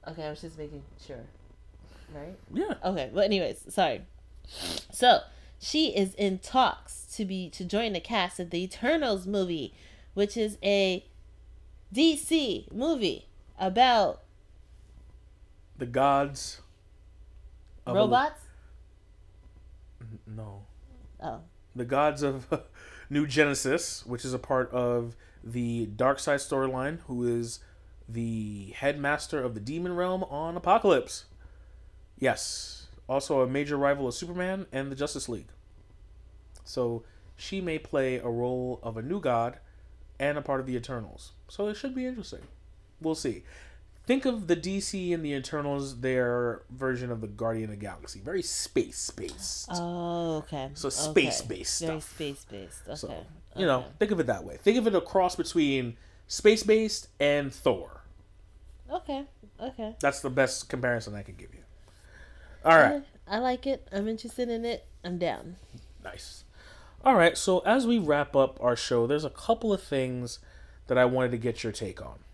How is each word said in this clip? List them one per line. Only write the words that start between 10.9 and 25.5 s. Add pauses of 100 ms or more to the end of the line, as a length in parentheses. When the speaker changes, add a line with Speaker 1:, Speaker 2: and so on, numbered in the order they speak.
Speaker 1:
D
C
movie (320)
about (1600)
Speaker 2:
The
gods (1200)
of
a
Speaker 1:
robots? (1600)
Speaker 2:
N-,
no. (560)
Speaker 1:
Oh. (340)
Speaker 2:
The
gods
of (380)
<laughs>
New
Genesis,
which
is
a
part
of (280)
the